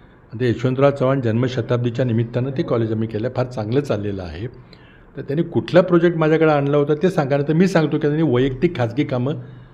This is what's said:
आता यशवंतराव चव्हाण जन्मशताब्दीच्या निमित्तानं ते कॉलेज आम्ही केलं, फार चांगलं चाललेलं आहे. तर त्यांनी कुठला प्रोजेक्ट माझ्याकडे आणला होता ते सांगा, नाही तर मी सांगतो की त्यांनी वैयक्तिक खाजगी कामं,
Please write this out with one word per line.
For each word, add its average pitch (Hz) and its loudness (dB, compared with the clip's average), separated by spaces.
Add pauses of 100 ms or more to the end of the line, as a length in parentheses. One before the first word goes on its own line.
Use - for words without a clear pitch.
(340)
आता 113 -4
यशवंतराव 127 2
चव्हाण 135 0
जन्मशताब्दीच्या 120 0
निमित्तानं 120 -2
ते 139 -4
कॉलेज 117 0
आम्ही 110 -2
केलं, 107 -4
फार 127 -2
चांगलं 120 -2
चाललेलं 104 -4
आहे. 87 -10 (720)
तर 143 -10
त्यांनी 143 -2
कुठला 156 2
प्रोजेक्ट 175 4
माझ्याकडे 156 4
आणला 143 2
होता 147 2
ते 175 0
सांगा, 143 0
नाही 143 -2
तर 156 2
मी 180 4
सांगतो 156 2
की 147 -2
त्यांनी 151 0
वैयक्तिक 135 0
खाजगी 120 -2
कामं, 127 -2 (400)